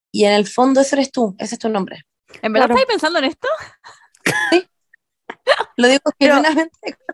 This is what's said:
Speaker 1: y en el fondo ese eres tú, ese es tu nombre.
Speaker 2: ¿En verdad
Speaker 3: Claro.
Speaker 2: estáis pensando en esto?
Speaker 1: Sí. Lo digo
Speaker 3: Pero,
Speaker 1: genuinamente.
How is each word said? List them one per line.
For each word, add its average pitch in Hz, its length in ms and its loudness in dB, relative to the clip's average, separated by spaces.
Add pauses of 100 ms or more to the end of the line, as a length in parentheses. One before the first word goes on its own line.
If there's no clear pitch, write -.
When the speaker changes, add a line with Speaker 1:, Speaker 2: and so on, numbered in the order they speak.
(120)
Speaker 1:
y 208 140 2
en 202 80 4
el 208 140 2
fondo 262 340 2
ese 277 140 0
eres 269 160 -2
tú, 214 280 -2
ese 220 160 -10
es - 40 -14
tu 226 100 -6
nombre. 196 340 -6 (380)
Speaker 2:
¿En 220 120 -6
verdad 254 140 2
Speaker 3:
Claro. 480 120 2
Speaker 2:
estáis 523 80 2
pensando 339 320 -2
en 277 60 -2
esto? 320 220 -6 (1040)
Speaker 1:
Sí. 349 160 0 (1120)
Lo 240 100 4
digo 269 140 4 (160)
Speaker 3:
Pero, 277 180 4
Speaker 1:
genuinamente. 311 600 -2 (160)